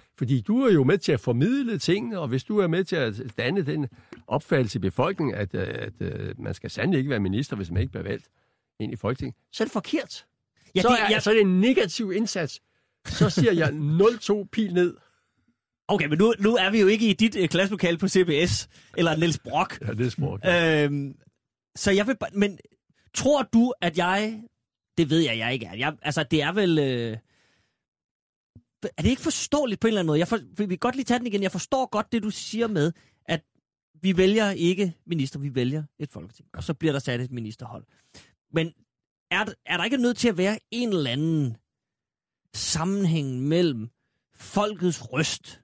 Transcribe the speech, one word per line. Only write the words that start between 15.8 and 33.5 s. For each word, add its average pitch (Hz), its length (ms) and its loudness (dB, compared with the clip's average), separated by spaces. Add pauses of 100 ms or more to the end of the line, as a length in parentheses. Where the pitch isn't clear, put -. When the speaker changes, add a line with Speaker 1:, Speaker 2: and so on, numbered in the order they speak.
Speaker 2:
Okay, 185 180 2
men 151 120 0
nu, 220 200 6
nu 220 180 4
er 190 140 2
vi 220 100 4
jo 196 60 6
ikke 214 240 4
i - 20 6
dit, 214 240 2
øh, 180 120 2
klasselokale 180 500 0
på 190 100 0
C 185 180 4
B 165 220 2
S, - 200 -4 (280)
eller 165 200 2
Niels 160 220 0
Brock. 151 400 -4 (100)
Speaker 1:
Ja, 117 40 -4
Niels 117 240 -2
Brock, 104 280 -6
ja. 165 400 2
Speaker 2:
Øhm, 143 320 -4 (600)
så - 140 0
jeg 196 160 2
vil 262 180 -2
ba-, 196 140 -6
men 202 200 0 (560)
tror 277 280 4
du, 240 380 4
at 175 180 -2
jeg, 214 440 -2 (560)
det 156 120 2
ved 160 100 4
jeg, 117 180 0
jeg 117 140 -2
ikke 113 140 -6
er. 85 80 -14
Jeg, 139 280 -4
altså, 151 280 -2
det 156 120 2
er 151 100 0
vel, 185 260 2
øh, 120 380 0 (1800)
er 160 60 -4
det 175 80 2
ikke 262 120 -2
forståeligt 285 580 -2
på 226 60 2
en - 20 2
eller 214 120 2
anden 175 60 0
måde? 151 120 2
Jeg 170 100 2
for-, 226 100 0 (180)
vi, 208 100 -2
vi 185 80 -4
kan 180 40 -4
godt 247 160 0
lige 262 100 -6
tage 240 140 2
den 247 80 -6
igen. 202 160 -2
Jeg 190 100 0
forstår 254 340 -2
godt - 260 -4
det, 233 100 0
du 214 80 -4
siger 226 380 -4
med, 165 240 2 (340)
at 160 160 -4 (600)